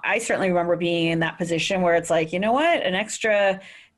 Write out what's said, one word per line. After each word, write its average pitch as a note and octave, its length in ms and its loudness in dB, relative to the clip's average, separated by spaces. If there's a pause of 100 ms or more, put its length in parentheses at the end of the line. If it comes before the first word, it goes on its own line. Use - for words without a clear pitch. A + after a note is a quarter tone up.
I G3 140 0
certainly F#3+ 320 0
remember F3 260 2
being E3+ 360 0
in E3 80 0
that D#3+ 180 -4
position E3+ 460 -2
where E3+ 100 4
it's E3 160 0
like, E3 240 0
"You F3+ 60 -2
know A3 140 0
what? D#4 280 2
An F3+ 140 -2
extra G3+ 640 0 (380)